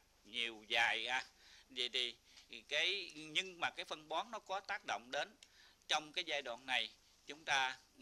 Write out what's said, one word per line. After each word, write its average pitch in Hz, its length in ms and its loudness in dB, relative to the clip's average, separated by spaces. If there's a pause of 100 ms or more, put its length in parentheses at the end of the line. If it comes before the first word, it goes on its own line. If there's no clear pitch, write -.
(240)
nhiều 113 440 -4
dài 113 360 6
ra. 123 200 0 (460)
Vậy 123 240 -2
thì, 123 220 0 (340)
thì 117 120 -14
cái, 170 540 0
nhưng 165 440 -4
mà 139 100 2
cái 170 160 -6
phân 156 240 -8
bón 185 220 -2
nó 214 80 -6
có 190 200 -4
tác 202 260 -6
động 117 260 -2
đến 156 240 -2 (520)
trong 156 260 0
cái 180 100 -2
giai 151 180 0
đoạn 123 240 -6
này. 117 240 4 (360)
Chúng 151 200 -12
ta 135 320 4 (240)